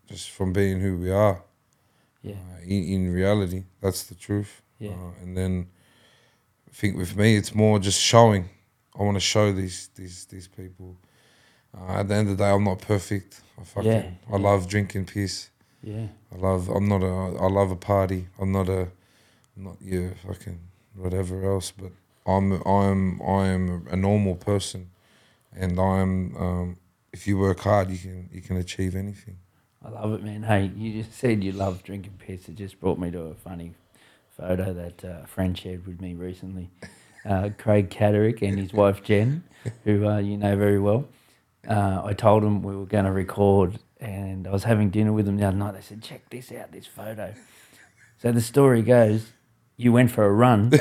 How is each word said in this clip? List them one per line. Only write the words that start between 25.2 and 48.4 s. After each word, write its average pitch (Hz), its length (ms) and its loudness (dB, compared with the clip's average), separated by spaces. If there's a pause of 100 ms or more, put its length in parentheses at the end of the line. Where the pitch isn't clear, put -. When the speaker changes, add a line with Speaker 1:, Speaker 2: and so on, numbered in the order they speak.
Speaker 1:
and 92 260 -4
I'm, 92 580 0
um, 90 400 -4 (360)
if - 140 -18
you 101 100 0
work 95 240 2
hard, 98 300 2
you 92 80 -8
can, 92 340 -14
you 90 80 -16
can 92 160 -6
achieve 90 380 -4
anything. 98 420 -10 (480)
Speaker 2:
I 107 60 -16
love 107 240 -6
it, 101 80 -8
man. 107 220 -10
Hey, 98 300 2
you 107 280 -8
just - 160 -16
said 110 260 0
you 95 80 -4
love 95 300 -4
drinking 98 360 -14
piss. - 300 -16
It 85 60 -16
just 95 260 -14
brought 85 180 -2
me 87 120 -6
to 87 120 -10
a 78 120 -14
funny 85 400 -16 (600)
photo 92 360 -4
that, 87 320 -14
uh, 87 200 -14
a - 20 -20
friend 92 320 -4
shared 90 280 -12
with 87 140 -14
me 90 140 -10
recently. 90 560 -12 (580)
Uh, 98 300 -2
Craig 104 320 2
Catterick 107 560 2
and 98 120 -2
his 95 140 -6
wife 101 300 4
Jen, 117 420 2 (400)
who, 104 220 2
uh, 104 120 0
you 101 180 -4
know 101 200 2
very 101 220 4
well. 104 280 2 (600)
Uh, 98 360 0
I 104 80 -6
told 107 320 4
him 104 180 0
we 98 140 -6
were 98 100 -8
gonna 98 260 2
record, 98 680 2 (220)
and 95 460 -8
I 95 40 -12
was 98 140 -2
having 107 260 2
dinner 107 220 2
with 107 140 2
them 101 120 0
the 101 80 2
other 95 100 0
night. 101 160 -4
They 95 80 -18
said, 107 220 -18
"Check - 260 -20
this 123 240 -16
out, 107 200 -18
this 90 140 -20
photo." 107 460 -12 (880)
So 120 120 2
the 117 100 4